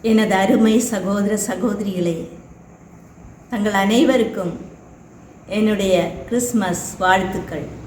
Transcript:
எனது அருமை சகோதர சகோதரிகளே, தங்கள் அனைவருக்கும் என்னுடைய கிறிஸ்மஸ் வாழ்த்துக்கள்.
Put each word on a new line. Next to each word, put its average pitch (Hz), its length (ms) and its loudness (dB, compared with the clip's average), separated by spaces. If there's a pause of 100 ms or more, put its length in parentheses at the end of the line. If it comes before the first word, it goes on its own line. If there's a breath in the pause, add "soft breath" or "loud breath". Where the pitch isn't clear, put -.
(120)
எனது 214 240 4
அருமை 220 440 4
சகோதர 202 680 -2
சகோதரிகளே, 190 800 -4 (1200)
தங்கள் 208 240 -2
அனைவருக்கும் 220 800 2 (960)
என்னுடைய 196 640 2 (140)
கிறிஸ்மஸ் 214 720 -2
வாழ்த்துக்கள். 185 680 0 (220)